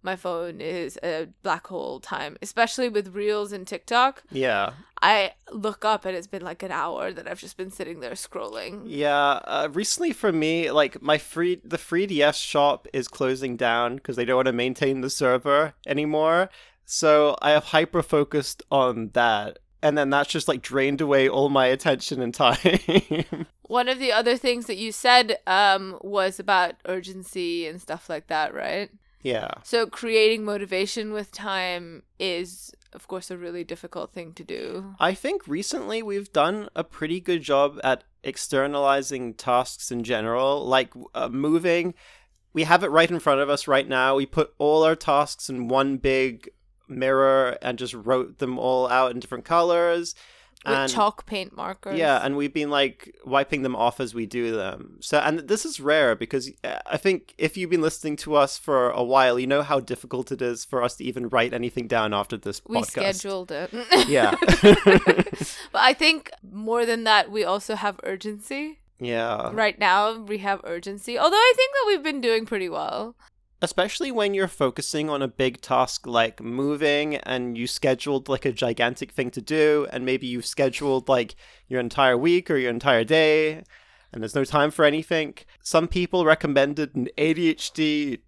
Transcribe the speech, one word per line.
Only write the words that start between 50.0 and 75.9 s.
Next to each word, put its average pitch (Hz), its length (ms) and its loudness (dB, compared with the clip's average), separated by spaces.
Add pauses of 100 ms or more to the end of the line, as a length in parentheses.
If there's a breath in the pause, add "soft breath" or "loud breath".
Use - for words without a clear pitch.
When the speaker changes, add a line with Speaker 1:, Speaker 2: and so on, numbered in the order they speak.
Speaker 1:
With 135 100 0
Speaker 2:
And 135 160 0
Speaker 1:
chalk 214 340 0
paint 190 300 -8
markers. 190 420 -8
Speaker 2:
Yeah, 147 240 4
and 139 140 -2
we've 143 180 -2
been, 147 160 -2
like, 139 540 -2
wiping 139 380 0
them 127 160 -2
off 117 240 0
as 113 120 -6
we 117 120 -6
do 117 280 -4
them. - 460 -8
So, - 200 0
and 156 280 0
this 214 180 -2
is 320 140 -10
rare 143 360 4
because, 123 360 -6 (140)
uh, - 200 -6
I - 120 -4
think - 400 -2
if 160 180 -2
you've 185 140 -6
been 170 120 2
listening 156 360 -4
to 151 180 -2
us 139 220 4
for 127 320 2
a 120 120 -2
while, 123 380 4
you 127 80 -2
know 139 140 2
how 143 180 0
difficult 127 540 -8
it 120 80 -8
is 120 240 -4
for 123 180 -2
us 123 140 -2
to - 80 -10
even 123 240 -6
write 120 240 2
anything 120 340 -6
down 110 260 0
after 101 220 -2
this - 320 -8
Speaker 1:
We 226 120 0
Speaker 2:
podcast. 220 120 -4
Speaker 1:
scheduled 190 640 -4
it. 165 180 -8
<laughs> 247 380 4
Speaker 2:
Yeah. 120 260 4 (260)
<laughs> 196 420 10 (680 loud breath)
Speaker 1:
But - 100 2
I 254 120 8
think 311 380 0 (120)
more 220 420 -2
than 226 200 -2
that, 214 260 4
we 208 120 -2
also 202 320 -2
have 202 280 -6
urgency. 214 760 -8 (200)
Speaker 2:
Yeah. 117 540 -2
Speaker 1:
Right 214 260 -2
now, 208 400 2
we 208 200 -8
have 196 240 -4
urgency. 196 540 -10
Although 359 200 2
I 480 180 6
think 523 180 2
that 539 140 0
we've 381 160 2
been 285 180 -4
doing 226 240 0
pretty 196 240 -4
well. 165 460 -6 (460 soft breath)
Speaker 2:
Especially 214 500 -2
when 208 220 0
you're 190 140 0
focusing 147 640 -2
on 143 120 -2
a 135 60 -2
big 127 340 -2
task - 460 0